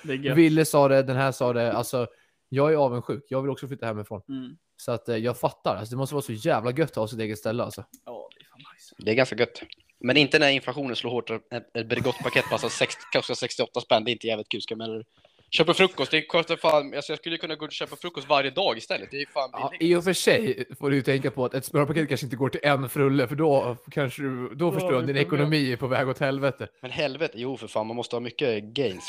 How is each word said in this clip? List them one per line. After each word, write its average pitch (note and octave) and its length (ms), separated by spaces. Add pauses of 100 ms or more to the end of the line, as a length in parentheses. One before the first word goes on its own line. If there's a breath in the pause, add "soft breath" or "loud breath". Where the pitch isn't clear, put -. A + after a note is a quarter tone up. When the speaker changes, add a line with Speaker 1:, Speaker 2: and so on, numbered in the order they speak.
Speaker 1:
det D3+ 100
är C3 40
gött. C#3 200
Speaker 2:
Ville D#3+ 280
sa C#3+ 240
det, C3+ 140
den C3 140
här C3+ 160
sa B2 200
det. A#2 200
Alltså, A#2+ 340 (420 soft breath)
jag C#3+ 240
är D#3 40
avundsjuk. B2 520
Jag C3 140
vill C#3 80
också C3 180
flytta A2+ 180
hemifrån. G#2+ 420
Speaker 1:
Mm. C3+ 280 (200)
Speaker 2:
Så - 160
att, - 160
eh, A#2 80
jag A#2+ 220
fattar. C3+ 380
Alltså, G#2+ 180
det B2+ 40
måste C3+ 160
vara C#3 80
så B2 100
jävla A#2+ 380
gött C#3+ 200
att - 60
ha A2 120
sitt A2+ 120
eget G#2+ 180
ställe, A#2 240
alltså. G#2 220 (200)
Speaker 1:
Ja, G#2+ 320
det - 40
är - 80
fan - 100
nice. - 400
Speaker 3:
Det G2+ 120
är A2 40
ganska B2 220
gött. - 260 (420)
Men B2+ 120
inte D3+ 220
när C#3+ 120
inflationen C3 460
slår A#2+ 140
hårt A#2+ 200
och A2 220
ett, A#2+ 240
ett A2+ 120
Bregottpaket A#2+ 560
kostar A#2 240
sex-, - 280 (160)
kostar B2+ 220
sextioåtta B2 460
spänn. A2 240
Det A#2+ 60
är - 20
inte A2+ 140
jävligt G#2+ 220
kul, G#2+ 140
ska - 100
jag A2 60
mena. A2+ 240 (480 soft breath)
Köpa E3 240
frukost, F3 360
det D#3 160
kostar E3 300
fan, D3 400
alltså, C#3+ 160
jag D3+ 60
skulle E3 200
kunna D#3+ 160
gå D3+ 100
och C#3 80
köpa D3 240
frukost D3 320
varje C#3 220
dag C3+ 280
istället. A2 320
Det C#3 120
är C#3+ 40
fan C3+ 260
Speaker 2:
Ja, - 200
Speaker 3:
billigt. E3 180
Speaker 2:
i F3 40
och E3+ 100
för F#3 80
sig B2+ 520 (140)
får C#3 120
du C#3 60
ju C3+ 60
tänka C3+ 280
på B2+ 140
att A#2+ 100
ett C3 100
smörpaket D3+ 440
kanske C3 180
inte A#2+ 100
går B2+ 120
till - 140
en C#3 260
frulle, C#3 400
för D3 80
då C3+ 400 (140)
kanske C#3+ 320
du, B2+ 260
då A#2 60
Speaker 1:
Då E3 180
Speaker 2:
förstår F3+ 200
Speaker 1:
har B2+ 80
Speaker 2:
du, B2 60
Speaker 1:
du C#3 60
Speaker 2:
din C#3 120
Speaker 1:
problem. D3 160
Speaker 2:
ekonomi D3 320
är A#2+ 40
på C3+ 100
väg B2+ 220
åt B2+ 100
helvete. C3+ 500 (140)
Speaker 3:
Men B2+ 80
helvete, D3 460
jo B2 200
för A2 100
fan, G#2+ 200
man A2+ 100
måste A#2+ 200
ha A#2 40
mycket A2+ 440
gains, A2+ 440